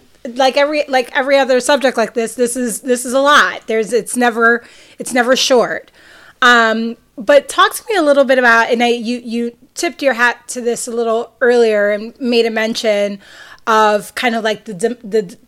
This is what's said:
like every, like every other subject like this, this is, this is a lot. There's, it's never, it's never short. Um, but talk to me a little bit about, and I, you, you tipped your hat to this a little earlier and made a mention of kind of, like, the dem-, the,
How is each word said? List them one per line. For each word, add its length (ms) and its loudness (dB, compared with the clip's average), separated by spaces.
like 200 2
every, 300 0
like 280 -2
every 220 0
other 220 2
subject 380 0
like 160 -2
this, 220 -6
this 200 -2
is, 260 -6
this 240 -4
is 80 -6
a 60 2
lot. 480 2
There's, 260 -2
it's 220 -4
never, 500 2
it's 160 -12
never 220 2
short. 560 0
Um, 560 2
but 320 4
talk 280 0
to 140 -12
me 60 0
a 60 2
little 220 4
bit 160 2
about, 320 4
and 100 0
I, 60 2
you, 320 -2
you 380 -6
tipped 260 -6
your 120 0
hat 360 -2
to 120 -10
this 260 -4
a 40 -10
little 480 -4
earlier 520 2
and 280 -8
made 280 -2
a 20 -2
mention 720 -4
of 480 2
kind 180 -2
of, 100 -4
like, 220 -4
the 80 -12
dem-, 300 -4
the, 340 -4